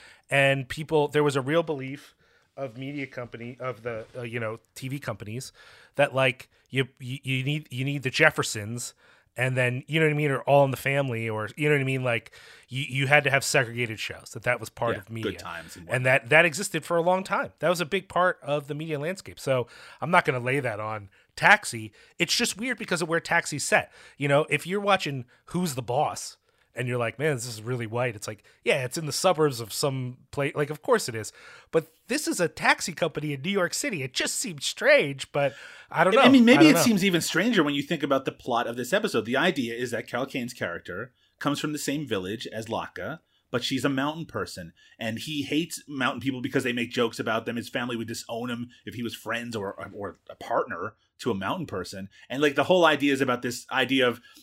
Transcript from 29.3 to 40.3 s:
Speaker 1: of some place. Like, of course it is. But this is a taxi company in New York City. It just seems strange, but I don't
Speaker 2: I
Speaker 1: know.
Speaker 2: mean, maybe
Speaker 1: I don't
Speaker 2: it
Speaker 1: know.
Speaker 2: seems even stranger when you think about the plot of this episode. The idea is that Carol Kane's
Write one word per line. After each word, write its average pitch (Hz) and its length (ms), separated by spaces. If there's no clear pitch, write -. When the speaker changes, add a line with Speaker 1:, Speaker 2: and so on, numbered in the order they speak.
Speaker 1:
of 113 140
some 131 460
place. 143 240
Like, 147 160
of 151 120
course - 260
it 113 80
is. 107 160
But 160 160
this 302 220
is 330 100
a 175 80
taxi 190 460
company 151 400
in 135 100
New 175 80
York 185 240
City. 190 300
It 135 100
just - 220
seems 165 280
strange, 202 680
but 139 200
I 160 140
don't 190 120
Speaker 2:
I 262 100
Speaker 1:
know. 247 40
Speaker 2:
mean, 262 140
maybe 247 140
Speaker 1:
I - 40
don't 311 80
Speaker 2:
it 262 40
Speaker 1:
know. 170 80
Speaker 2:
seems 190 220
even 170 180
stranger 190 420
when 147 100
you 143 80
think 151 220
about 135 200
the - 60
plot 117 380
of 120 80
this 123 160
episode. 208 340
The 120 100
idea 139 380
is 123 160
that 113 160
Carol 123 200
Kane's 120 280